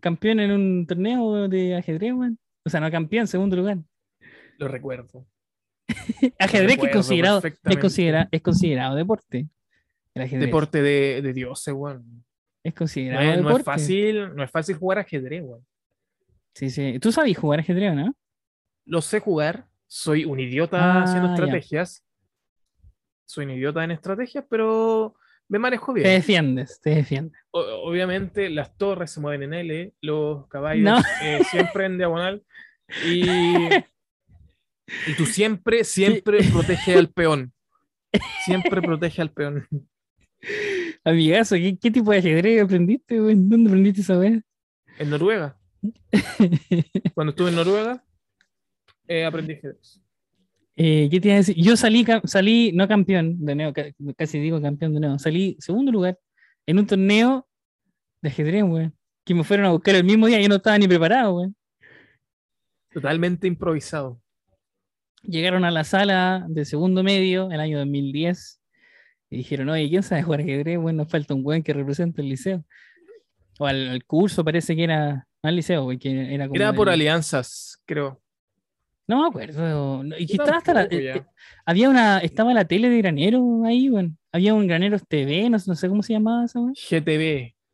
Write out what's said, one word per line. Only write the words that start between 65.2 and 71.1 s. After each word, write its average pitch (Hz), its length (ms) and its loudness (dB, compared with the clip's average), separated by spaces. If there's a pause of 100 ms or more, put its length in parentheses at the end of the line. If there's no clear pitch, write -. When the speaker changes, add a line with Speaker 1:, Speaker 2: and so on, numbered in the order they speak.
Speaker 1:
Llegaron 180 420 -2
a 170 80 2
la 160 120 -2
sala 185 680 2
de 156 160 -4
segundo 185 380 0
medio, 190 480 0
el 156 80 -4
año 156 180 -2
dos 139 100 -4
mil 139 240 -4
diez, 165 480 -4 (720)
y - 80 -10
dijeron, 135 320 -6
"Oye, 156 200 -2
¿quién 185 140 0
sabe 151 200 -2
jugar 151 180 -2
ajedrez? 151 380 -4
Bueno, 160 240 -2
nos 151 80 -8